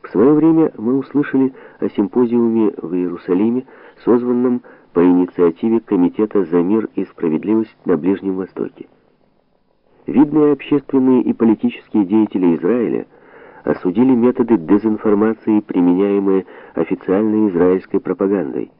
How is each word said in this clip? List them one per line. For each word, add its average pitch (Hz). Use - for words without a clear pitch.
В -
свое 127
время 160
мы 123
услышали 135
о 101
симпозиуме 113
в 82
Иерусалиме, 92
созванном 123
по 87
инициативе 90
Комитета 95
за 85
мир 104
и 98
справедливость 85
на 87
Ближнем 92
Востоке. -
Видные 147
общественные 135
и 120
политические 110
деятели 92
Израиля 85
осудили 98
методы 117
дезинформации, 107
применяемые 95
официальной 104
израильской 90
пропагандой. 90